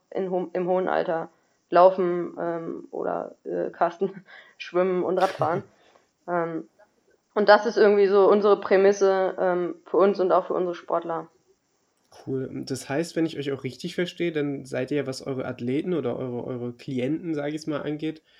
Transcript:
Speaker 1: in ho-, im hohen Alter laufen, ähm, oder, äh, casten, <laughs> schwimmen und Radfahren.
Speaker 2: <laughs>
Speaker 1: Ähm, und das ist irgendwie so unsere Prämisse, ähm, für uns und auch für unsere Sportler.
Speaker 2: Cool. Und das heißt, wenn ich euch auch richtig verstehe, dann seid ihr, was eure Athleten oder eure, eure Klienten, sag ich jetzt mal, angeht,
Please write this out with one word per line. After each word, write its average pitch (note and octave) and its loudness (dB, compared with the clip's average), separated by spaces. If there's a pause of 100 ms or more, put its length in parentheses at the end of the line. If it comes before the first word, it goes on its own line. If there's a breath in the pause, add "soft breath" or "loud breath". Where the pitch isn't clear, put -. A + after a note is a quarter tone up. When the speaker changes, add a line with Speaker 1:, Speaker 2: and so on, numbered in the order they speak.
Speaker 1:
in F#3+ -4
ho-, F3+ -2
im F3+ -2
hohen F#3 0
Alter E3 -2 (400)
laufen, F3 4
ähm, E3+ -8
oder, - -6
äh, F3 -6
casten, F#3 -4 (160)
<laughs> - -20
schwimmen F3+ -2
und F3+ -2
Radfahren. F3+ 0
Speaker 2:
<laughs> - -20 (540 soft breath)
Speaker 1:
Ähm, E3+ -4 (760)
und G3+ 2
das G#3 8
ist A#3 -2
irgendwie G3+ 6
so G3 6
unsere G3+ 4
Prämisse, G3 4
ähm, F3+ 0 (100)
für - -4
uns G3 4
und F#3 2
auch F#3 2
für - -2
unsere F3 -2
Sportler. E3+ -6 (960)
Speaker 2:
Cool. C3 -4
Und C3+ -10
das B2+ -8
heißt, D#3+ -4
wenn E3 0
ich D#3 -6
euch C#3+ -6
auch C#3 -8
richtig C3+ -10
verstehe, F3 -4
dann C#3+ -4
seid C3 -6
ihr, C#3 -2
was C3 -8
eure C3 -6
Athleten B2+ -4
oder B2+ -2
eure, B2 -6
eure B2 -8
Klienten, D3 -4
sag C#3+ -4
ich D3+ -6
jetzt D3+ -10
mal, D3 -4
angeht, D3+ -6 (160 soft breath)